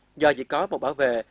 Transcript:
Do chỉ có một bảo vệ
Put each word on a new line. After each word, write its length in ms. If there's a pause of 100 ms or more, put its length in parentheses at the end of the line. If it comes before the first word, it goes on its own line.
(160)
Do 180
chỉ 100
có 240
một 140
bảo 120
vệ 380